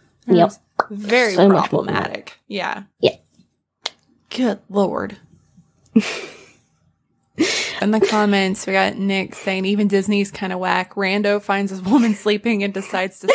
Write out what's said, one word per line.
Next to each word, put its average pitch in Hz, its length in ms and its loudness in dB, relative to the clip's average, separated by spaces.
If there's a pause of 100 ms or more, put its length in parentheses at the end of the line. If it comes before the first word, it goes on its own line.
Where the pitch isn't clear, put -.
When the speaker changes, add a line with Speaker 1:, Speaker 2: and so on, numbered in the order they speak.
(260)
Speaker 1:
It 196 100 4
Speaker 2:
Yep. 170 120 6
Speaker 1:
was - 100 -8 (320)
very 208 440 0
Speaker 2:
So 175 140 6
much 185 220 4
more - 140 -2
than - 100 -4
that. 98 100 0
Speaker 1:
problematic. - 340 -12 (100)
Yeah. 196 360 -6 (160)
Speaker 2:
Yeah. - 160 0 (1120)
Speaker 1:
Good 240 300 -2 (100)
Lord. 190 480 -2 (760)
Speaker 2:
<laughs> 226 40 8 (1800)
Speaker 1:
In 208 120 2
the 220 80 2
comments, 202 680 0
we 190 60 -4
got 190 240 0
Nick 196 400 -4
saying, 190 280 -4
"Even 208 220 0
Disney's 202 460 0
kinda 185 260 -8
whack. 180 360 -2
Rando 202 460 0
finds 202 300 -2
a 190 120 -10
woman 226 340 4
sleeping 208 480 0
and 202 100 -4
decides 190 460 -6
to - 140 -4